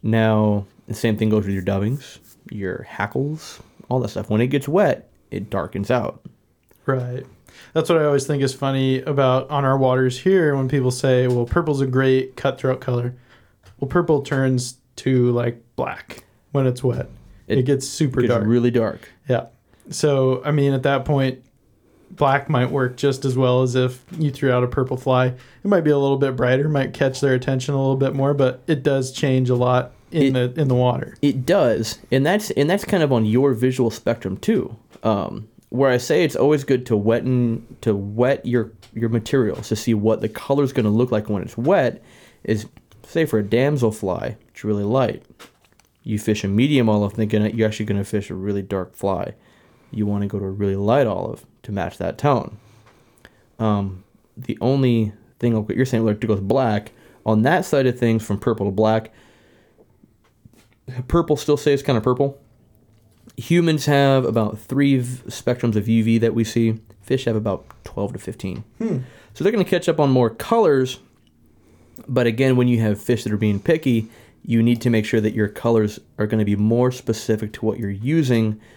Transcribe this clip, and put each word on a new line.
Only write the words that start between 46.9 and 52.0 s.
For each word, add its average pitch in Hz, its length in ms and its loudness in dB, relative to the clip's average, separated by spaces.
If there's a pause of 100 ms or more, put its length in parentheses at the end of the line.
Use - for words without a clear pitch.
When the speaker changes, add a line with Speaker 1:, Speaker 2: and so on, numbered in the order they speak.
Speaker 1:
thinking 107 280 0
that 104 140 -2
you're 113 100 2
actually 107 200 -4
gonna 101 180 -2
fish 101 260 -6
a - 40 -8
really 98 280 -4
dark 95 320 -6
fly. 98 400 -4 (560)
You 107 160 -4
wanna 101 220 -2
go 101 100 -6
to 101 60 -6
a 98 60 -6
really 98 260 -2
light 113 320 2
olive 92 360 -6 (200)
to - 80 -10
match 95 260 -6
that 87 200 -6